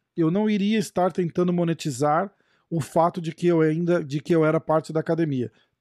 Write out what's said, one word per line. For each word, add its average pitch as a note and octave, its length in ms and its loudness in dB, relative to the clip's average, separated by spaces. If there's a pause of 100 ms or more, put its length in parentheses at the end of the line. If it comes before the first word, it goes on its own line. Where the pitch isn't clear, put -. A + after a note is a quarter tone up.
(160)
eu D#3+ 140 0
não G#3+ 200 0
iria G#3 280 0
estar F#3 340 0
tentando F3+ 400 -2
monetizar E3 800 -2 (360)
o E3 120 -4
fato E3+ 400 0
de E3 120 -8
que - 140 -4
eu E3+ 140 4
ainda, E3 420 0
de C#3+ 180 -8
que F3 140 -2
eu D#3+ 100 4
era D#3 140 2
parte D#3 340 -2
da D#3 80 0
academia. D3+ 520 -2 (280)